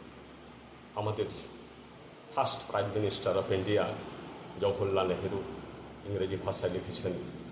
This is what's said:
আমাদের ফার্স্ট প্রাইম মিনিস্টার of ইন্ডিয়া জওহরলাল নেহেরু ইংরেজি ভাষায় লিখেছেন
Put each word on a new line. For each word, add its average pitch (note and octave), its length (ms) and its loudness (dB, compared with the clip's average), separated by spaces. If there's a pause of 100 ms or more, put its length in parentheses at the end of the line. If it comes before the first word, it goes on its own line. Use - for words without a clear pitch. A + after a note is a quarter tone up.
(960)
আমাদের G#2 300 2 (1120)
ফার্স্ট - 320 2
প্রাইম G2+ 280 4
মিনিস্টার G2 420 4
of F#2+ 160 4
ইন্ডিয়া F#2+ 400 4 (680)
জওহরলাল G2 460 4
নেহেরু F#2 360 0 (640)
ইংরেজি F#2+ 260 2
ভাষায় F#2 380 0
লিখেছেন F#2 400 -2 (380)